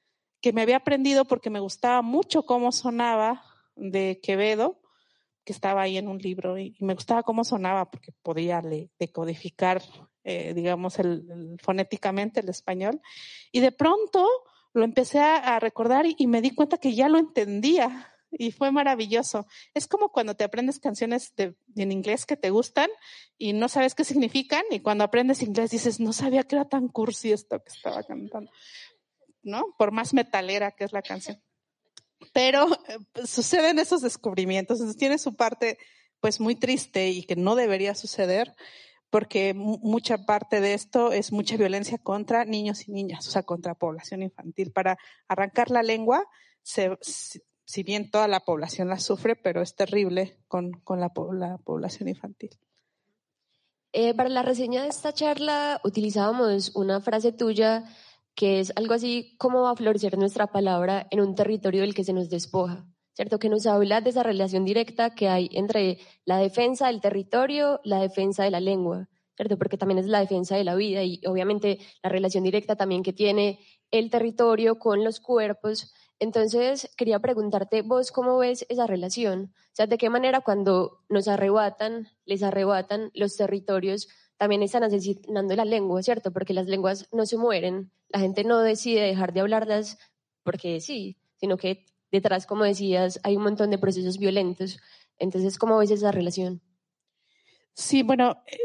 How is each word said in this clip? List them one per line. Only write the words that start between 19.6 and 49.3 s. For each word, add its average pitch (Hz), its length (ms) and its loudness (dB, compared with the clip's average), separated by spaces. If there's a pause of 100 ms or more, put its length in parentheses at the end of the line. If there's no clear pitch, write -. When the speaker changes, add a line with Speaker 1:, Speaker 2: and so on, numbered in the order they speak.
Speaker 1:
Es 294 140 -4
como 403 220 0
cuando 214 260 -2
te 208 80 -2
aprendes 247 340 -2
canciones 226 560 -4
de, 185 220 -4 (180)
en 196 160 -2
inglés 196 360 -2
que 294 100 -2
te 190 140 -2
gustan 247 380 2 (480)
y 208 180 -4
no 226 140 0
sabes 262 260 2
qué 311 100 -2
significan, 269 640 0
y - 100 -2
cuando 208 240 2
aprendes 247 380 2
inglés 220 280 -2
dices, 226 300 -2
"No 226 120 0
sabía 262 320 2
que 277 100 -2
era 277 140 0
tan 254 200 -2
cursi 220 440 -2
esto 214 280 -2
que - 120 -20
estaba - 320 -8
cantando", 214 480 -12 (920)
¿no? 240 360 -6
Por 208 120 4
más 220 220 -4
metalera 202 580 0
que - 140 -8
es 202 80 -8
la 202 100 -6
canción. 190 400 -12 (920)
Pero, 262 320 4 (200)
eh, 220 120 -12 (140)
pues, 240 180 -10
suceden 311 480 2
esos 320 240 2
descubrimientos. 190 760 -2
Entonces, 214 200 -6
tiene 277 180 2
su 269 180 -4
parte, 233 440 -2 (420)
pues, 220 180 0
muy 226 160 0
triste 233 540 -2
y 180 160 -4
que 180 100 -4
no 185 220 2
debería 202 380 0
suceder, 202 600 -2 (540)
porque 196 460 0
mu-, 214 240 -4
mucha 220 480 0
parte 208 340 2
de 202 140 2
esto 233 380 2
es 202 200 -2
mucha 208 240 -2
violencia 202 400 0
contra 208 480 -2
niños 208 420 -4
y 202 60 -12
niñas, 196 340 -8
o - 40 -12
sea, 190 120 0
contra 175 320 -6
población 170 480 -6
infantil. 185 480 -8
Para 185 280 0 (300)
arrancar 196 420 0
la 240 120 4
lengua, 226 440 2 (360)
se, 190 380 -2
si, - 400 -14 (240)
si - 180 -8
bien 202 280 -6
toda 214 180 2
la 190 120 2
población 175 480 -4
la 185 100 -4
sufre, 214 360 -2